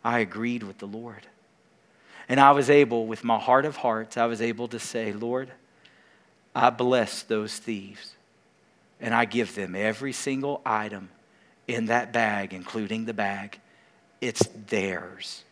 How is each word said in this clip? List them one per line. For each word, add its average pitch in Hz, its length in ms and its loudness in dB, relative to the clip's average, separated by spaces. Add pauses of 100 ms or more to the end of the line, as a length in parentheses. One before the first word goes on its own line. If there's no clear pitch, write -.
I 120 160 0
agreed 113 440 -4
with 95 160 -14
the 101 80 -12
Lord. 110 400 -14 (1000)
And 127 100 2
I 139 120 12
was 139 180 6
able, 120 380 6
with 110 160 -8
my 117 160 2
heart 127 260 4
of 147 120 -6
hearts, 110 400 -2
I 117 80 4
was 117 160 -2
able 117 280 -2
to 117 100 -8
say, 113 320 -6
"Lord, 120 400 -6 (1000)
I 127 160 6
bless 123 540 2
those 107 340 -4
thieves, 101 580 -10 (840)
and 117 120 -2
I 117 120 4
give 113 300 -2
them 92 200 -8
every 107 380 -2
single 135 520 -4
item 104 440 -4 (580)
in 113 200 -2
that 117 260 0
bag, 104 400 0
including 107 520 -6
the 113 80 -6
bag. 98 460 -6 (640)
It's 123 260 0 (200)
theirs. 95 840 -4